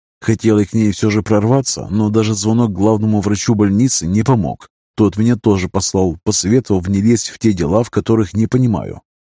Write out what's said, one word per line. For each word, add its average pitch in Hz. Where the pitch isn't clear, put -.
Хотел 110
я 101
к -
ней 110
все 107
же 104
прорваться, 110
но 107
даже 110
звонок 110
главному 104
врачу 104
больницы 104
не 101
помог. 101
Тот 101
меня 113
тоже 95
послал, 92
посоветовав 101
не 98
лезть 113
в -
те 110
дела, 90
в -
которых 110
не 110
понимаю. 104